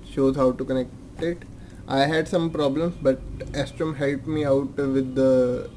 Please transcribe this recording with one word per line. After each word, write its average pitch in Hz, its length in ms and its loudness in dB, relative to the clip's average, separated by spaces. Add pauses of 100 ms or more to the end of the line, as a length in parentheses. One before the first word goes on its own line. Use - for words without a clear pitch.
shows 135 300 2
how 131 160 4
to 127 140 -4
connect - 580 -6
it. 175 200 -4 (440)
I 135 120 0
had 156 280 2
some 165 240 2
problems, 151 500 0
but 135 200 2 (320)
Astrum 143 420 -4
helped 139 320 -2
me 156 160 -2
out 139 320 2
with 135 400 0
the 127 600 4